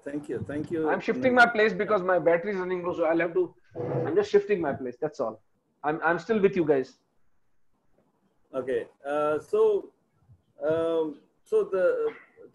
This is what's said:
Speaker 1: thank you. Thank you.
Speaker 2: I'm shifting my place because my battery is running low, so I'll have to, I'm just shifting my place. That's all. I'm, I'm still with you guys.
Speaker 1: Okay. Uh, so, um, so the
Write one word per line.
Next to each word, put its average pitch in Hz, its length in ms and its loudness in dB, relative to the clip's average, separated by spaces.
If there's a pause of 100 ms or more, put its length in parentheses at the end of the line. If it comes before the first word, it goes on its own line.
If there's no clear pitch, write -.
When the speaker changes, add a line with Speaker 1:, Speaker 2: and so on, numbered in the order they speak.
Speaker 1:
thank 147 240 -8
you. 123 100 -4 (100)
Thank 147 220 -6
you. 160 180 0
Speaker 2:
I'm 180 120 0
shifting 254 340 0
my 247 120 8
place 220 260 2
because 196 300 0
my 180 160 2
battery 170 340 2
is 196 60 -4
running 180 280 -4
low, 175 80 -2
so 165 100 -2
I'll 165 140 2
have 170 160 -2
to, 180 200 0 (520)
I'm 320 80 -2
just - 160 0
shifting 202 300 2
my 147 120 -2
place. 123 280 -8
That's 151 200 -6
all. 113 220 -6 (400)
I'm, 151 220 -2
I'm 170 140 2
still 220 220 -2
with 190 160 4
you 175 80 2
guys. 139 300 0 (1600)
Speaker 1:
Okay. 123 320 -4 (180)
Uh, 147 360 -2
so, 208 500 0 (720)
um, 160 540 -2 (240)
so 214 220 0
the 170 480 0 (420)